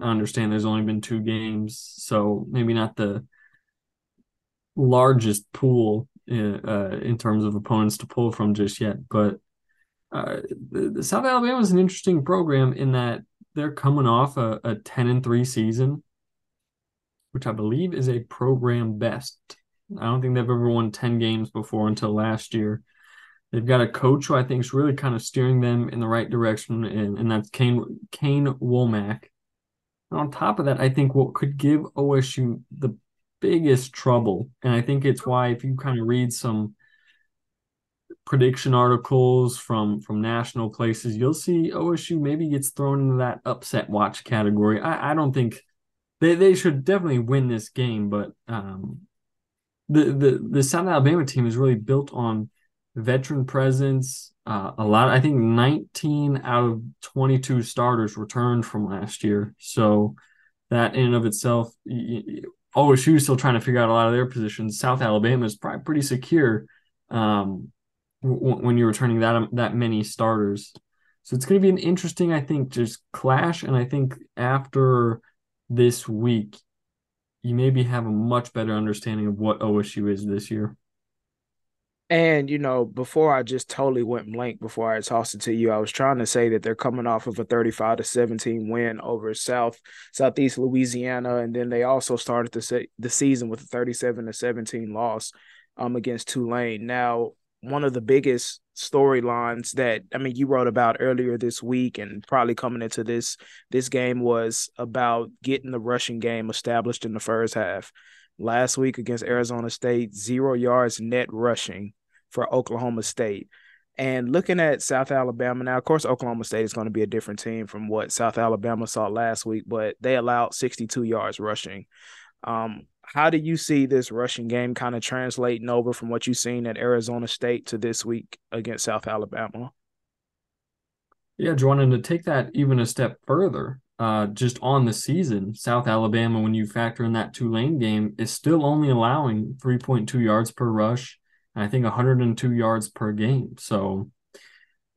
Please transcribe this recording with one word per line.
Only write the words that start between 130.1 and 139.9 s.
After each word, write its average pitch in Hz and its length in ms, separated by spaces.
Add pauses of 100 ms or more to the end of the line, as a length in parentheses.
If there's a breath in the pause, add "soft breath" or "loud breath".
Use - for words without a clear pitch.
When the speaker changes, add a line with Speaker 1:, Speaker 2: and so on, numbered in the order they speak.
Speaker 1:
Yeah, 165 160
Juwan, 139 280
and 131 120
to 123 60
take 170 240
that 135 300
even 135 260
a 117 60
step - 320 (100)
further, 135 520 (200)
uh, 107 280
just 117 340
on 131 240
the 113 80
season, 113 600
South 120 340
Alabama, 113 540
when 110 120
you 110 120
factor 117 400
in 113 80
that 110 200
Tulane 123 460
game, 107 380
is 113 140
still 151 340
only 147 240
allowing 120 720
three 127 160
point 117 320